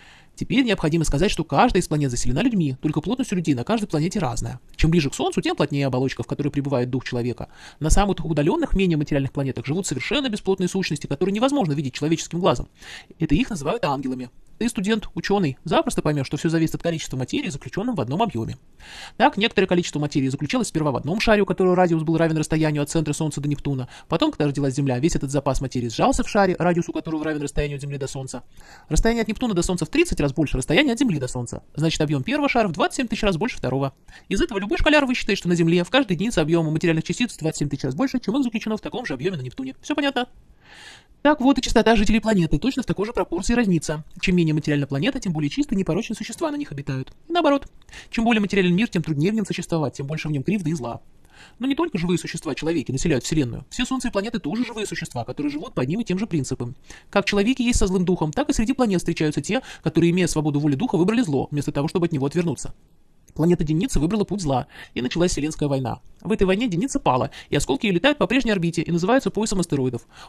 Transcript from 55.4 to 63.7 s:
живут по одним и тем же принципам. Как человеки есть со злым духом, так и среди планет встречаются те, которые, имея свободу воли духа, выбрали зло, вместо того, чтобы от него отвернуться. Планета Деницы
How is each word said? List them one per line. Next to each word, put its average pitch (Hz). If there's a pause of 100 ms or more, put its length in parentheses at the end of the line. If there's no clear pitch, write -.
живут -
по 151
одним 160
и 226
тем 214
же 220
принципам. 127 (360)
Как 196
человеки 208
есть 233
со 214
злым 190
духом, 160
так 285
и 294
среди 226
планет 208
встречаются 156
те, 208 (200)
которые, 170
имея 180
свободу 147
воли 147
духа, 151
выбрали 214
зло, 139
вместо 147
того, 143
чтобы 170
от 160
него 135
отвернуться. 160 (600)
Планета 170
Деницы 160